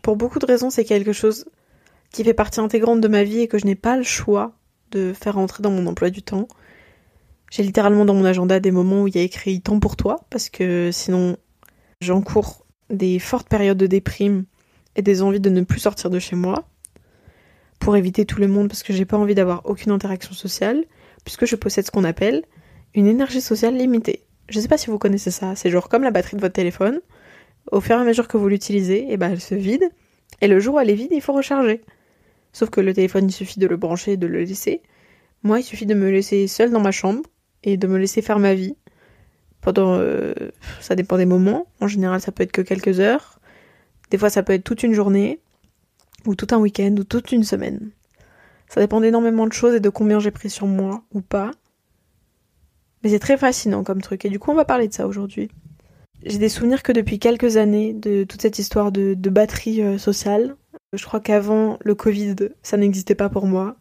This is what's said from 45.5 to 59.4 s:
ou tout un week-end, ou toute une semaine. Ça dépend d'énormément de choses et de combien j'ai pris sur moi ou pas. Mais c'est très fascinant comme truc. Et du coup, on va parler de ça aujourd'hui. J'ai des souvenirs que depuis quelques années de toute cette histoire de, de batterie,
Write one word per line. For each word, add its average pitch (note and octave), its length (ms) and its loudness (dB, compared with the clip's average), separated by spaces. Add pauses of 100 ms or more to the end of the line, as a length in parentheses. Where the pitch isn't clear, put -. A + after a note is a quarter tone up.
ou G3 120 -2
tout G3+ 160 -8
un A#3 60 4
week-end, G3+ 380 2
ou G3 60 0
toute A#3+ 300 -4
une A#3 100 4
semaine. G#3 480 -4 (760)
Ça - 120 0
dépend G#3+ 200 2
d'énormément A3+ 440 2
de A3+ 80 0
choses A#3+ 220 2
et A3 60 2
de G3+ 80 2
combien G#3 320 2
j'ai G#3 100 0
pris G3+ 200 -12
sur G3 180 -4
moi G3 340 -2 (100)
ou G3+ 80 -6
pas. G3+ 300 -4 (1500)
Mais G#3+ 80 2
c'est G#3 80 4
très C4+ 180 4
fascinant A3 460 0
comme F#3+ 200 -4
truc. - 220 -8
Et G3+ 40 -2
du G3+ 100 -4
coup, D4 140 -2
on - 20 2
va D#4 100 4
parler B3 220 2
de G#3 80 -8
ça G3 140 -4
aujourd'hui. G3+ 420 -8 (720)
J'ai G#3 160 -6
des G#3+ 100 2
souvenirs A#3+ 360 0
que B3+ 80 2
depuis G#3+ 260 0
quelques A#3 380 2
années G#3+ 360 2
de G#3 300 -2
toute - 180 -8
cette G#3+ 200 0
histoire G#3 320 0
de, G3 220 0
de F#3+ 160 -2
batterie, G#3+ 520 0